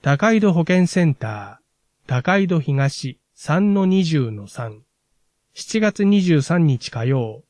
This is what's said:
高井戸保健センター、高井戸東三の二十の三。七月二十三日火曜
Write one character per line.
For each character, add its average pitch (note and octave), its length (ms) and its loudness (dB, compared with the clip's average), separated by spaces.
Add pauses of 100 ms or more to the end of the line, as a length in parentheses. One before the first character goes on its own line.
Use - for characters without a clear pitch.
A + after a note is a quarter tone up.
高 C#3+ 320 0
井 G#3+ 80 2
戸 G#3 100 4
保 E3 140 2
健 F3+ 220 2
セ F3+ 180 0
ン C#3+ 100 2
タ G#2+ 460 -12 (440)
ー、 - 20 -18
高 C3+ 300 0
井 G3 100 2
戸 F3 120 0
東 C#3 580 -4 (160)
三 G3 400 0
の G3 120 2
二 F#3+ 180 2
十 D3 280 0
の G2+ 160 -14
三。 A2+ 360 -14 (720)
七 - 260 -6
月 G#3 240 0
二 G3+ 180 4
十 E3+ 200 4
三 E3 260 2
日 B2+ 220 -2
火 A#2 160 -6
曜 B2 440 -4